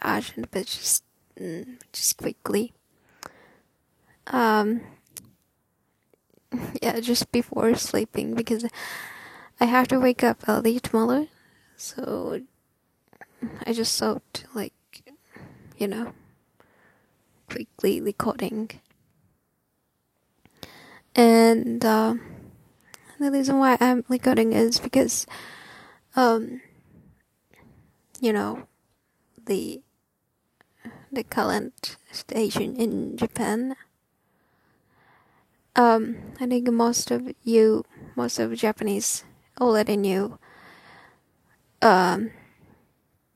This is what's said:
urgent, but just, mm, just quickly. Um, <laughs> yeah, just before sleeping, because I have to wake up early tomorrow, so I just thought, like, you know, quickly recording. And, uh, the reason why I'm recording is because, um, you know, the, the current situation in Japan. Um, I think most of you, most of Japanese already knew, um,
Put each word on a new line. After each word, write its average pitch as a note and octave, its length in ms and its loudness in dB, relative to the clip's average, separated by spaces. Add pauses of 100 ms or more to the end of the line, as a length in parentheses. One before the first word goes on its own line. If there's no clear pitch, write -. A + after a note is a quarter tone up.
urgent, A3 460 -6
but F#3+ 160 -6
just, - 380 -4 (340)
mm, F#3+ 400 -12 (140)
just - 240 -4
quickly. - 560 -4 (1500)
Um, A3+ 540 2 (1700)
<laughs> - 320 -8
yeah, A#3 160 -2
just A#3+ 320 -2
before A3+ 460 0
sleeping, - 580 -4
because A#3 320 -2 (920)
I B3 60 4
have B3 200 4
to C4 140 2
wake B3 240 2
up A#3 240 2
early A3+ 320 2
tomorrow, A#3+ 480 0 (480)
so - 640 -8 (1200)
I - 80 -4
just A3+ 240 -2
thought, - 460 -6 (100)
like, G#3 200 -8 (1040)
you G#3 80 -2
know, G#3+ 260 -6 (1400)
quickly - 520 -4
recording. G#3+ 800 -6 (2250)
And, A#3 680 6
uh, A3 320 2 (1040)
the C#4+ 100 0
reason C4+ 300 2
why C4 200 4
I'm B3 280 4
recording A#3+ 440 2
is A3+ 280 2
because, - 440 0 (920)
um, B3 440 2 (1600)
you A#3 120 2
know, G#3 340 -4 (800)
the, - 340 -4 (1300)
the B3+ 100 -4
current - 720 -4 (140)
situation - 640 -4
in A3+ 420 -4
Japan. A#3 600 -4 (2000)
Um, A3+ 400 4 (240)
I B3+ 60 -4
think B3 240 0
most A#3 420 2
of B3 200 -4 (120)
you, A3 400 6 (320)
most A#3+ 240 -4
of A3+ 140 -2
Japanese G#3+ 720 -2 (360)
already A3 360 2
knew, G3+ 420 -2 (1400)
um, F#3 520 4 (1040)